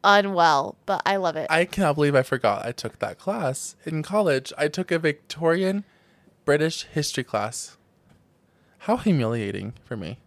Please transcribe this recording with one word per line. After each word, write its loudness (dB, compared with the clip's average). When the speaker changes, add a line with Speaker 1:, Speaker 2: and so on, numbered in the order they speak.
Speaker 1:
unwell, 4
but -2
I 2
love -2
it. -6
Speaker 2:
I 2
cannot 0
believe 2
I 8
forgot 0
I -6
took -10
that -4
class -4
in -4
college. 0
I 0
took -4
a 2
Victorian 0
British 2
history -4
class. -6
How 0
humiliating 0
for -10
me. -10